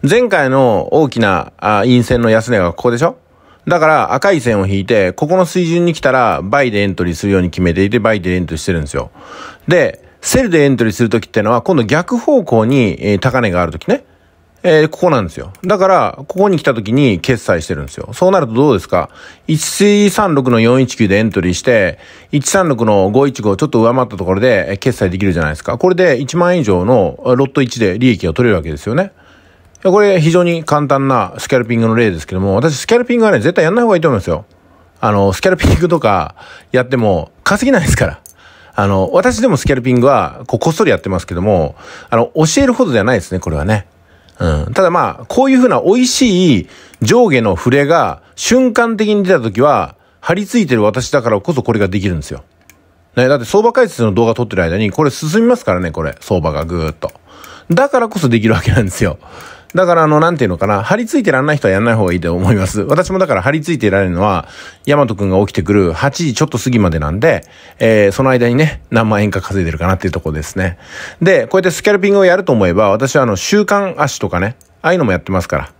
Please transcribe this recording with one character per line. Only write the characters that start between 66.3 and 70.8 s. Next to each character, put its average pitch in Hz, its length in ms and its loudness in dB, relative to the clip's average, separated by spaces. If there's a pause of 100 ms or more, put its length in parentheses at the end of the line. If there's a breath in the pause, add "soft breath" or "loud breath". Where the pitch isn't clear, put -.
ち - 80 -6
ょ 156 60 2
っ - 20 -12
と - 80 -8
過 127 140 -4
ぎ 120 80 2
ま 98 100 2
で 80 100 -2
な 76 120 -4
ん 92 100 -4
で、 135 240 0 (340 loud breath)
え 110 300 4
ー、 98 40 0
そ 135 100 -4
の 131 80 2
間 120 180 2
に 120 60 0
ね、 147 260 0 (100)
何 113 200 0
万 104 120 0
円 104 80 0
か 92 120 -4
稼 98 180 -4
い 85 60 -2
で 82 40 -4
る 78 80 -8
か 85 80 -4
な 92 100 0
っ - 20 -8
て - 80 -6
い - 20 0
う - 20 -2
と 80 100 -6
こ 78 100 -6
ろ 76 60 -6
で 78 60 -6
す - 140 -12
ね。 90 220 -4 (420 loud breath)